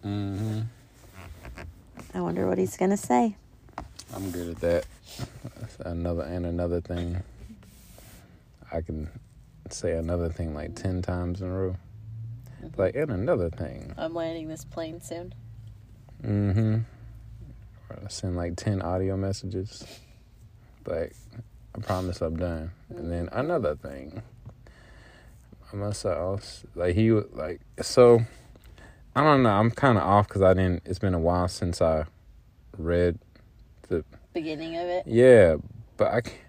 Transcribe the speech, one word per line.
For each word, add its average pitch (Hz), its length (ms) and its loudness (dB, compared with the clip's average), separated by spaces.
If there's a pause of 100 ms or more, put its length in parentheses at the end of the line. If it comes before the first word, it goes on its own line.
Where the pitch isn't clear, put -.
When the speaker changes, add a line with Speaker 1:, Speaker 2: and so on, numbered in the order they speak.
Speaker 1:
Mm-hmm. 101 560 -4 (1500)
Speaker 2:
I 185 80 -6
wonder 175 260 -2
what 185 120 0
he's 190 180 -2
gonna 196 200 2
say. 240 400 2 (760)
Speaker 1:
I'm 95 180 -8
good 85 180 -6
at 85 120 -10
that. 85 240 2 (720)
That's 113 200 -14
another, 85 440 -4
and 87 220 -6
another 87 340 -2
thing. 87 440 -6 (1500)
I 82 100 -4
can 78 280 -8 (600)
say 85 280 -4
another 85 320 -2
thing, 82 240 -6
like, 78 220 -10
ten 92 260 -4
times 90 400 -4
in 92 80 -6
a - 40 -6
row. 92 220 -2 (880)
Speaker 2:
Mm-hmm. - 180 -6
Speaker 1:
Like, 92 140 2
"And 147 160 -2
another 101 380 0
thing." - 480 -10
Speaker 2:
I'm 160 160 -6
landing 165 340 -6
this 156 180 -12
plane 165 360 -10
soon. 175 320 -12 (920)
Speaker 1:
Mm-hmm. 104 500 2 (1120)
Or - 140 -14
I - 40 -12
send, 90 300 -4
like, 85 180 -2
ten 98 260 -2
audio 92 360 0
messages. 95 680 -4 (1000)
Like, 80 300 -6 (600)
"I - 60 -10
promise 92 400 -2
I'm 82 160 -4
done." 85 340 -4 (180)
And - 220 -8
then, 85 160 -4
Speaker 2:
Mm-hmm. - 120 -6
Speaker 1:
"Another 127 360 0
thing." 69 480 -12 (1500)
I'm 101 100 -6
also, 98 560 -2 (360)
like, 87 200 0
he, 113 160 6
like, 87 480 -2 (220)
so, 120 400 10 (920)
I 127 80 2
don't 143 220 6
know. 117 60 8
I'm 107 200 6
kinda 113 320 4
off 101 280 6
'cause 98 120 2
I 92 120 8
didn't, 90 320 2
it's 92 120 -4
been 95 160 0
a 87 60 2
while 87 300 2
since - 320 -2
I 80 240 4 (720)
read 87 420 2 (680)
the 82 160 -2 (280)
Speaker 2:
Beginning 320 440 -6
of - 100 -4
it? 175 180 -2
Speaker 1:
Yeah, 113 520 10 (400)
but 101 160 2
I 120 80 0
can't - 160 -10 (120)